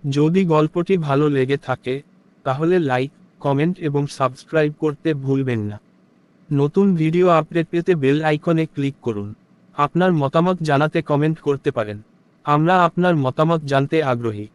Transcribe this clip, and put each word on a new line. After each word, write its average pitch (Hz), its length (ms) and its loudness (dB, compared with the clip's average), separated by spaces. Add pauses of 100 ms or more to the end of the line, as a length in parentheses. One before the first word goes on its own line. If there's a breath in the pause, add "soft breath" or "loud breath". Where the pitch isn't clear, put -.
(100)
যদি 160 340 2
গল্পটি 165 520 0
ভালো 151 320 0
লেগে 139 280 0
থাকে, 131 460 -6 (420)
তাহলে 160 340 0
লাইক, 135 320 0 (300)
কমেন্ট 143 380 0
এবং 143 280 -2
সাবস্ক্রাইব 151 720 -2
করতে 156 360 -2
ভুলবেন 135 460 -2
না। 104 200 -8 (720)
নতুন 151 420 2
ভিডিও 165 340 2
আপডেট 165 400 2
পেতে 170 260 0
বেল 143 300 0
আইকনে 160 420 0
ক্লিক 139 360 -6
করুন। 104 320 -6 (420)
আপনার 170 360 0
মতামত 170 500 0
জানাতে 151 400 0
কমেন্ট 151 380 -2
করতে 143 300 -2
পারেন। 107 320 -6 (420)
আমরা 165 400 2
আপনার 175 320 0
মতামত 156 480 0
জানতে 139 380 0
আগ্রহী। 117 520 -4